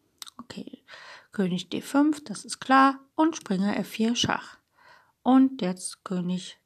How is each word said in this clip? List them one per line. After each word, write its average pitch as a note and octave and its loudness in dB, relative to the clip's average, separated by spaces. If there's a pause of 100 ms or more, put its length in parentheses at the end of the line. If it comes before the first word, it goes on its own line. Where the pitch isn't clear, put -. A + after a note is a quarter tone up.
(360)
Okay, - -18 (480)
König F3+ -2
D - -6
fünf, D4 0
das - -14
ist - -12
klar, C4+ 4 (140)
und D#4+ 2
Springer G3 -2
F F#3+ -4
vier, A3+ -2
Schach. - -2 (640)
Und C4 4
jetzt F#3 -6
König F3+ -6